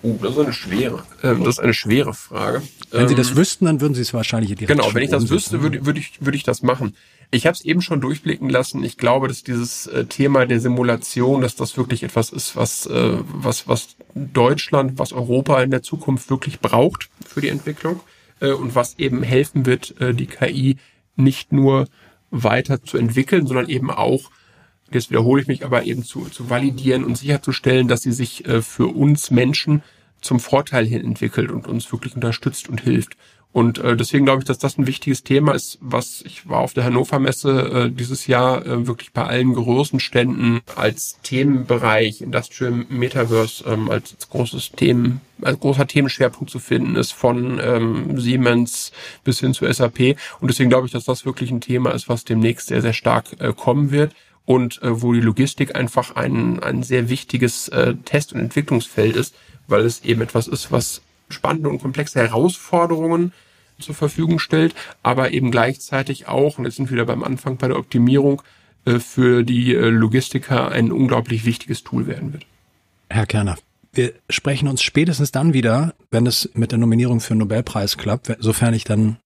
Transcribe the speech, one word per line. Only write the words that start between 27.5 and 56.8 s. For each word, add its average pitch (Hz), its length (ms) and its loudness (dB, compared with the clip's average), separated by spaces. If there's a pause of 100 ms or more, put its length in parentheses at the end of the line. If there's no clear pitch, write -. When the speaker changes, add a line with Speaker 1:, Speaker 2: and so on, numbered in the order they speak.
Speaker 1:
dass 120 140 2
sie 127 100 0
sich, 123 340 -4
äh, 113 140 2
für 120 260 0
uns 147 440 2
Menschen 143 520 2 (380)
zum 123 200 0
Vorteil 135 460 2
hin 117 180 -2
entwickelt 113 460 -2
und 117 180 -8
uns - 240 -6
wirklich 123 220 -10
unterstützt 120 560 -4
und 117 100 -4
hilft. 120 360 0 (360)
Und, 117 260 2
äh, 120 160 2
deswegen 127 300 2
glaube 135 160 4
ich, 131 60 -8
dass 131 120 -2
das - 200 -4
ein 135 80 2
wichtiges 131 360 -2
Thema 139 300 2
ist, - 300 -6
was 123 440 -6
ich - 220 -20
war 120 120 0
auf 127 120 -2
der 123 120 0
Hannover 123 340 0
Messe, 135 320 0 (100)
äh, 123 300 0
dieses 123 360 -6
Jahr, 127 380 2
äh, 120 220 -2
wirklich - 260 -8
bei 120 100 -2
allen 127 300 2
großen 123 480 0
Ständen 120 600 0 (160)
als - 460 -2
Themenbereich 120 1000 0
Industrial 123 500 -4 (160)
Metaverse, 120 800 0
ähm, 110 240 -2
als, 110 240 -4
als - 160 -16
großes - 420 -4
Themen, 123 480 2 (220)
als 135 180 -2
großer 139 260 2
Themenschwerpunkt 135 640 0
zu 127 80 -10
finden 120 380 -2
ist, 117 160 -2
von, 123 500 0
ähm, 117 560 0
Siemens 120 720 0 (320)
bis 127 160 0
hin 131 120 0
zu - 140 -2
S 131 140 -2
A 120 80 2
P. 127 280 2 (240)
Und 131 80 -2
deswegen 127 220 2
glaube 127 160 4
ich, - 60 -8
dass 120 120 -6
das - 220 -4
wirklich 127 240 -6
ein 120 100 -4
Thema 123 300 0
ist, - 180 -6
was 117 160 -2
demnächst 113 440 0
sehr, 120 120 0
sehr 117 140 0
stark, 117 320 0 (140)
äh, 120 120 -2
kommen 135 380 0
wird 147 240 0 (320)
und, 127 360 2
äh, 117 200 0
wo 120 100 2
die 117 80 4
Logistik 127 560 0
einfach 123 400 -2
ein, 117 440 -2
ein 127 220 -4